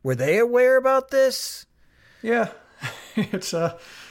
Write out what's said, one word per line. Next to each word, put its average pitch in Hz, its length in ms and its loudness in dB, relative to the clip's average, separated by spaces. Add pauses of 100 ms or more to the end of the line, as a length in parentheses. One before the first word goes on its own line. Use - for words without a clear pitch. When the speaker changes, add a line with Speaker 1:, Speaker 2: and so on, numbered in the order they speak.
Speaker 1:
Were 131 120 -2
they 143 240 0
aware 247 380 4
about 262 340 2
this? 269 560 -2 (560)
Speaker 2:
Yeah. 226 320 0
<laughs> - 40 -20 (580)
It's, - 380 -4
uh, 165 240 -2 (320)